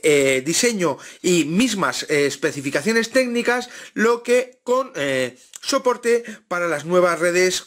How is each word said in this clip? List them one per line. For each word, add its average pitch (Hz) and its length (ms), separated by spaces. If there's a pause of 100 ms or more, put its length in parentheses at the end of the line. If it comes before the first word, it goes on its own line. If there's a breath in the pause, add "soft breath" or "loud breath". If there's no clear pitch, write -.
eh, 135 420
diseño 170 540 (240 loud breath)
y 175 240
mismas, 185 640
eh, 143 160
especificaciones 147 840
técnicas, 240 580 (240 loud breath)
lo 233 300
que 247 400
con, 254 320
eh, 131 420 (240 loud breath)
soporte 240 640 (240 loud breath)
para 175 180
las 147 160
nuevas 175 360
redes 180 480